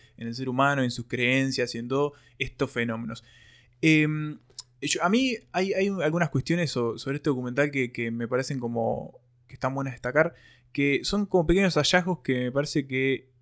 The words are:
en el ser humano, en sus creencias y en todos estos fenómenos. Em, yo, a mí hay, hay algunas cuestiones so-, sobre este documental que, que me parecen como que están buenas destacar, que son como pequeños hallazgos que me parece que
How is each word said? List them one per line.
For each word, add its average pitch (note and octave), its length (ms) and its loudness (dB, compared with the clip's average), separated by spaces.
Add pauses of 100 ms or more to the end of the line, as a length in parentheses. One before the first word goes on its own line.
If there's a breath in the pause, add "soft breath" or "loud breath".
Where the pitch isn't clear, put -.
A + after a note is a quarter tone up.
(180 soft breath)
en A#2 100 -10
el A#2 60 -8
ser B2+ 160 -6
humano, C3+ 320 2
en B2 80 0
sus B2 160 -8
creencias B2+ 680 0
y A#2 40 -6
en A#2+ 100 -8
todos C#3+ 240 0 (260 soft breath)
estos C3 320 -4
fenómenos. A#2 540 -4 (560 soft breath)
Em, D3+ 580 2 (440)
yo, D3+ 200 -2
a F3 60 4
mí B3 280 2 (160)
hay, F#3+ 200 0
hay G3 160 0 (140)
algunas D#3+ 260 2
cuestiones D#3+ 420 0
so-, A#2+ 280 -2
sobre C3+ 180 -6
este D3 140 -2
documental B2 400 0
que, B2+ 220 -2
que A#2 180 -4
me A#2 180 -4
parecen C3 320 -2
como A#2 600 -4 (280)
que - 60 -20
están C3+ 200 -4
buenas C3+ 200 -6
destacar, D3 400 0 (380 soft breath)
que C#3 320 0
son G3+ 200 0
como F3+ 220 2
pequeños F3+ 300 4
hallazgos E3+ 460 2
que C3 180 0
me B2+ 120 -2
parece C#3+ 340 0
que C3 420 -2 (140)